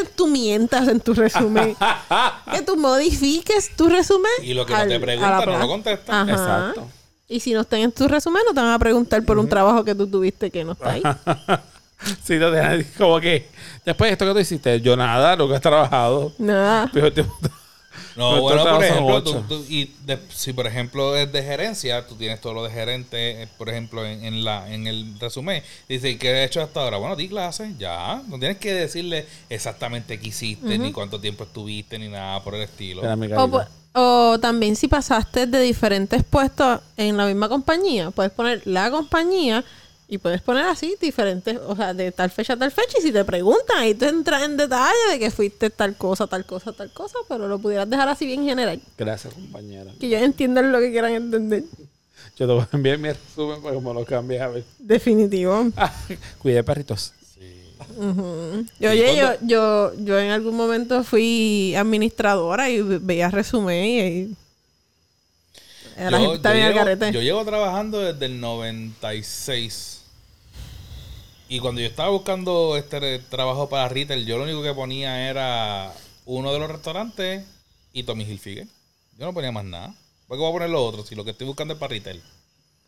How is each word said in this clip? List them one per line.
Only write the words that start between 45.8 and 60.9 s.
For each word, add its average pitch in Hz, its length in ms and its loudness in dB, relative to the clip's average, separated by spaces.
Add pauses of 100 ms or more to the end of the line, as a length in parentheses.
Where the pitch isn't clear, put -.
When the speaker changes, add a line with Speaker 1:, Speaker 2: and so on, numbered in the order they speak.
Speaker 1:
cosa, 190 320 -2
tal 190 180 -6
cosa, 190 260 -12
tal 196 200 -14
cosa, 403 240 -10 (120)
pero 220 200 -6
lo 202 100 -4
pudieras 208 320 -2
dejar 269 180 2
así 285 160 -2
bien 269 200 -4
general. 247 360 -2 (160)
Speaker 2:
Gracias, 107 380 -6
compañera. 104 640 -16
Speaker 1:
Que 254 80 -6
ellos 226 160 2
entiendan 269 480 4
lo 254 80 4
que 247 140 2
quieran 233 200 0
entender. 226 520 -2 (720)
Speaker 2:
Yo 127 100 -2
te 123 60 4
voy 120 100 4
a 107 140 -4
enviar 139 220 2
mi 151 120 -6
resumen 151 500 -6
para 147 140 -6
que 135 60 -4
me 127 140 -6
lo 120 100 -4
cambies 123 380 -4
a 131 40 -4
ver. 120 180 -8 (140)
Speaker 1:
Definitivo. 214 960 2
Speaker 2:
Ah, 190 160 0 (460)
cuide 120 240 2
perritos. 143 500 -4 (220)
Speaker 3:
Sí. 90 400 -20 (220)
Speaker 1:
Ujú. 185 680 -4 (140)
Speaker 3:
¿Y 220 80 0
Speaker 1:
Oye, 233 300 6
yo, 277 100 4
Speaker 3:
cuándo? 240 120 2 (100)
Speaker 1:
yo, 214 440 4 (120)
yo 202 160 2
en 202 100 0
algún 220 260 -2
momento 233 460 0